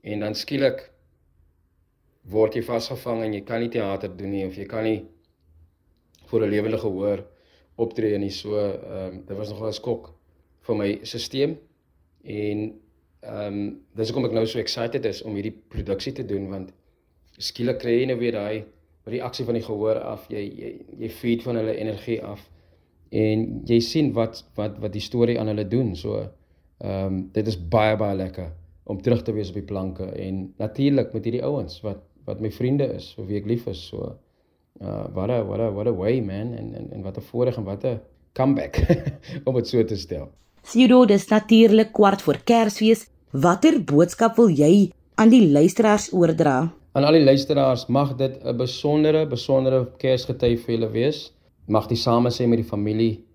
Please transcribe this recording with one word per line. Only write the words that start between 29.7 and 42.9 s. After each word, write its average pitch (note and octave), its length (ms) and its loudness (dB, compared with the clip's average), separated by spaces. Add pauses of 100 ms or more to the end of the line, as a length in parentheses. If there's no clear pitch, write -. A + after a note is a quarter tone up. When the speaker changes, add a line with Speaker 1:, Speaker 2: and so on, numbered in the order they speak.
Speaker 1:
en F#2+ 540 -8
natuurlik C3+ 560 0
met A2 100 -6
hierdie A#2 200 -4
ouens C3 380 -6
wat, G2+ 160 -8 (280)
wat G2+ 160 -8
my G#2+ 100 -4
vriende C3+ 440 -2
is, - 180 -14
vir G2+ 120 -12
wie G#2 120 -4
ek G2+ 80 -6
lief A#2 220 -2
is. F#2+ 200 -10
So, - 300 -12 (640)
uh, G2+ 320 -8
what F#2+ 160 -4
a, A#2+ 140 -2
what G2 160 -6
a, A2 120 -2
what G#2 160 -4
a A#2+ 60 0
way, G#2+ 260 -2
man, G#2+ 340 -6
en, A2 220 -12
en, - 160 -14
en G2 100 -12
wat F#2+ 160 -10
'n G#2 40 -10
voorreg B2 360 -2
en A2 60 -6
wat G2 220 -8
'n A#2 140 -4 (340)
comeback, C#3 420 0 (380)
<laughs> - 340 -8
om C3 80 0
het A#2+ 120 0
so A#2 160 2
te A2 120 -2
stel. E2 340 -10 (320)
Speaker 2:
Theodore, B3 460 8
dis G3+ 200 4
natuurlik A3 640 6
kwart G3 280 4
voor D3 220 2
Kersfees. A3+ 640 2 (240)